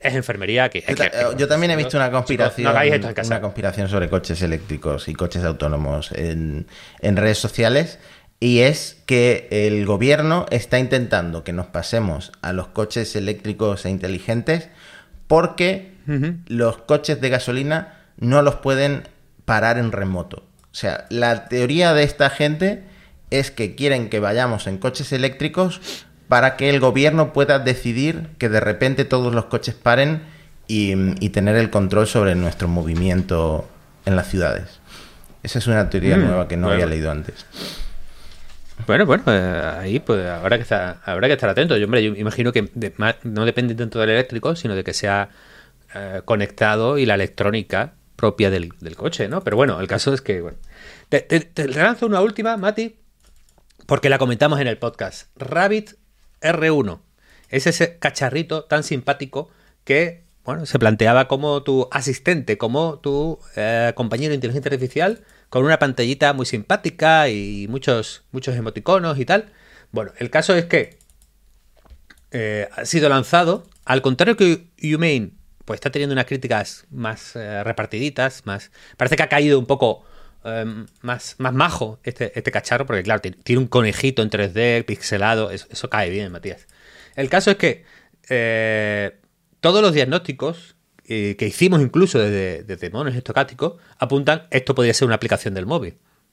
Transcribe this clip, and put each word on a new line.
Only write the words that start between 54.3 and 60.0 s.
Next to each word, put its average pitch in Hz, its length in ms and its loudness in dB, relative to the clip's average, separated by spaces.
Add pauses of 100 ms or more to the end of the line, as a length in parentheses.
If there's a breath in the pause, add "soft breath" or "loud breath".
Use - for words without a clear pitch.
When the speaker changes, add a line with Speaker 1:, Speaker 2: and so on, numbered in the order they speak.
Speaker 1:
en 135 60 0
el 113 120 -4
podcast. - 580 -8
Rabbit 196 560 -2 (480)
R 160 300 2
uno. 113 320 0 (480 soft breath)
Es 131 160 0
ese 170 320 0
cacharrito 147 640 -2
tan 151 180 0
simpático 139 680 -6 (340 soft breath)
que, 170 400 0 (180)